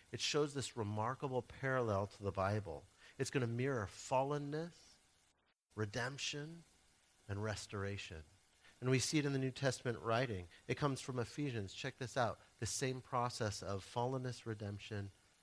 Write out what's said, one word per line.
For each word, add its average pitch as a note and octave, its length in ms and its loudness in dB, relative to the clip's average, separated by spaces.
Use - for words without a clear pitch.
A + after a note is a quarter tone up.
it - 100 -6
shows D3 340 2
this C3 220 -4
remarkable A#2 680 0
parallel A#2 480 4
to - 160 -12
the G2 80 2
Bible. F#2+ 520 0
It's C3+ 120 0
gonna B2+ 160 2
mirror A#2 420 0
fallenness, D3 640 0
redemption, C3+ 880 -4
and G2+ 160 0
restoration. G2 800 -4
And B2+ 100 2
we C3 80 6
see D3+ 200 2
it C#3+ 80 2
in C#3+ 60 2
the C3+ 60 2
New C3 120 2
Testament B2 520 0
writing. A2+ 440 2
It - 80 0
comes C#3 240 2
from B2+ 180 -4
Ephesians. A#2 540 -2
Check - 260 -6
this - 180 -4
out. A#2 220 4
The A2+ 80 0
same C3 340 0
process A#2+ 640 0
of F#2+ 320 -4
fallenness, B2+ 520 0
redemption, G#2 640 -4